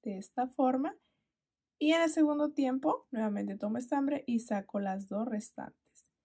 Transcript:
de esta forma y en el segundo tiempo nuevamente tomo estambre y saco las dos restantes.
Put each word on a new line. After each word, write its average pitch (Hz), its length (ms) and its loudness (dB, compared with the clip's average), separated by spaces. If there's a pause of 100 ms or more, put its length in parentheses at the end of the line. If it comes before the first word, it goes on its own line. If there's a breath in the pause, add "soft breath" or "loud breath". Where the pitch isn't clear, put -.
de 196 160 -6
esta 247 280 -4
forma 262 480 0 (840)
y 302 140 6
en 330 100 6
el 320 80 4
segundo 294 400 2
tiempo 262 580 0
nuevamente 202 480 -2
tomo 214 220 -2
estambre 277 480 0
y 233 120 2
saco 202 400 -2
las 196 300 -4
dos 214 180 -2
restantes. - 840 -10 (140)